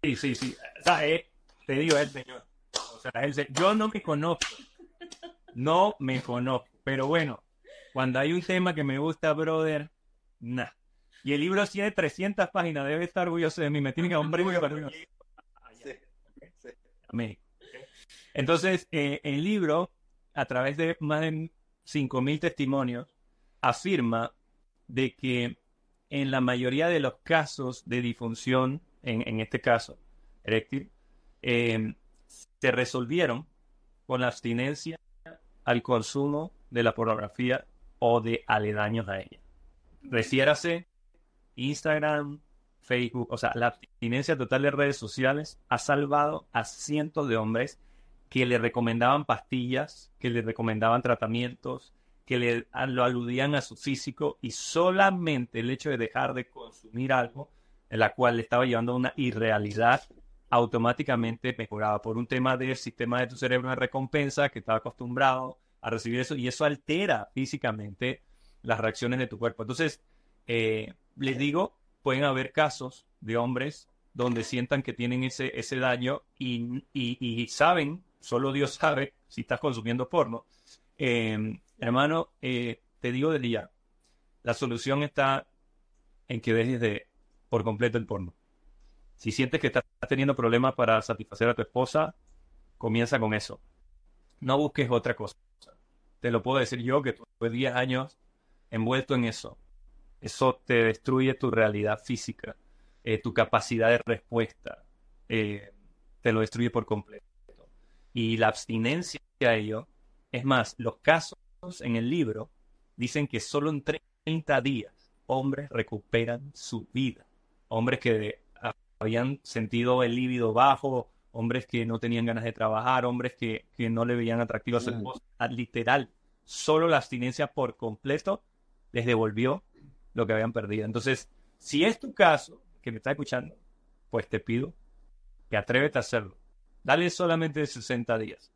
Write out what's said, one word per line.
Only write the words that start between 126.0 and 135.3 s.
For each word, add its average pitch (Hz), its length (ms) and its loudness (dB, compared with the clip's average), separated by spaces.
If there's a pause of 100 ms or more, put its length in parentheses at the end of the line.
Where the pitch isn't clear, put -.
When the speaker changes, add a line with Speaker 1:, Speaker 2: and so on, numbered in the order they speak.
Speaker 1:
solo 160 440 2
la 160 100 6
abstinencia 127 560 -2
por 127 240 -2
completo 135 640 -4 (500)
les 117 140 -2
devolvió 117 580 2 (520)
lo 117 100 2
que 110 80 0
habían 110 200 0
perdido. 107 320 -4
Entonces, 120 440 -2 (300)
si 151 240 0
es 226 160 2
tu 262 160 -12
caso, 165 440 4 (220)
que - 100 -8
me 110 60 -8
estás 131 140 -4
escuchando, 135 440 -4 (540)
pues 113 180 -2
te 110 120 -2
pido 127 340 -2 (760)